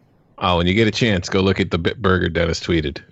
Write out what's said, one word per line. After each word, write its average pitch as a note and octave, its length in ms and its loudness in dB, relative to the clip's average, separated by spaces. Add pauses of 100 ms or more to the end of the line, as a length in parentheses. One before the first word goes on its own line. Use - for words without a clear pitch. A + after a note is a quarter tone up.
(380)
Oh, F2+ 200 0
when F2 100 2
you F#2 60 2
get A2 140 4
a G#2 40 0
chance, G2+ 380 0
go G2 100 0
look F#2+ 220 2
at F2+ 100 -4
the F#2+ 60 0
bi-, E2+ 200 -2
burger F#2 320 2
Dennis E2+ 300 -2
tweeted. D#2+ 400 -2 (120)